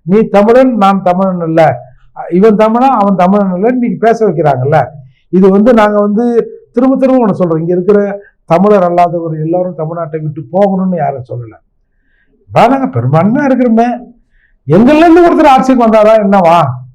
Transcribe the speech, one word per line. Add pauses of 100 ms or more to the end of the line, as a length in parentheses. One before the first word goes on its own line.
"நீ
தமிழன்,
நான்
தமிழன்
இல்ல, (520)
இவன்
தமிழன்,
அவன்
தமிழன்
இல்ல",
இன்னைக்கு
பேச
வைக்கிறாங்கல்ல. (440)
இது
வந்து
நாங்க
வந்து (240)
திரும்ப
திரும்ப
ஒண்ணு
சொல்றோம்,
இங்க
இருக்கிற (260)
தமிழர்
அல்லாதவர்
எல்லாரும்
தமிழ்நாட்டை
விட்டு
போகணும்னு
யாரும்
சொல்லல. (1000)
வேணாங்க,
பெரும்பான்மையா
இருக்கிறோமே, (800)
எங்கள்ல
இருந்து
ஒருத்தர்
ஆட்சிக்கு
வந்தாதான்
என்னவா? (320)